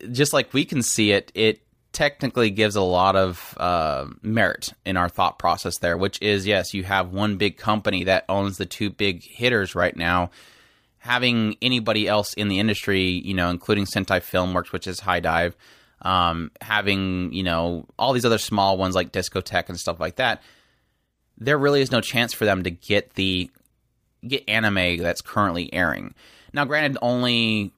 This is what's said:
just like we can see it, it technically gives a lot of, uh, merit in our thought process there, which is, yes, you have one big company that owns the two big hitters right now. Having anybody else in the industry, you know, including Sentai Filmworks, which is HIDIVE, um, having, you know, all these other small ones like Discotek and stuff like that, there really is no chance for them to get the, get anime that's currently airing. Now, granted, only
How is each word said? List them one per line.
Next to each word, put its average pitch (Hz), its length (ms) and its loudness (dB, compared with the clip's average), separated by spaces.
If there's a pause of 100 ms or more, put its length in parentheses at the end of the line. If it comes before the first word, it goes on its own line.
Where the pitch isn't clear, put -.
(100)
just 135 220 2
like 139 200 0
we 139 120 2
can 131 180 -2
see 107 300 4
it, 98 220 2
it 110 260 2 (320)
technically 123 580 0
gives 104 240 2
a 101 80 2
lot 90 320 4
of, 92 440 0
uh, 78 480 0 (160)
merit 107 500 0 (120)
in 95 120 -2
our 90 120 2
thought - 300 -2
process 85 400 -2
there, 85 180 0
which 98 240 -2
is, 101 240 0
yes, 98 300 0
you 95 80 -4
have 92 300 0
one 101 240 0
big 101 200 -2
company 104 460 -2
that 92 260 2
owns 98 280 -2
the 95 100 -6
two 101 240 -6
big 95 320 -4
hitters 117 540 -2
right 90 200 0
now. 87 340 0 (680)
Having 120 640 0
anybody 110 480 0
else 104 240 0
in 104 160 -2
the 95 100 2
industry, 101 440 0
you 92 320 -2
know, 87 160 0
including 101 340 0
Sentai 95 380 0
Filmworks, 90 500 -2
which - 140 -6
is 90 140 -8
HIDIVE, 87 540 0 (460)
um, 87 500 0 (120)
having, 95 680 0
you 95 120 -4
know, 85 440 -2 (120)
all 131 160 2
these 120 100 0
other 113 140 4
small 98 400 2
ones 92 160 0
like 90 180 0
Discotek 92 560 -4
and 87 100 -10
stuff 82 220 -6
like 82 160 -6
that, 120 260 -2 (920)
there 139 220 0
really 143 240 2
is 127 100 -2
no 117 80 2
chance 117 320 -2
for - 140 0
them 95 160 2
to 90 80 -2
get - 440 -2
the, 95 360 -2 (760)
get 127 220 -6
anime 98 480 2
that's 85 240 -2
currently 87 540 -2
airing. 60 400 -2 (400)
Now, 143 100 0
granted, 147 380 0
only 120 760 2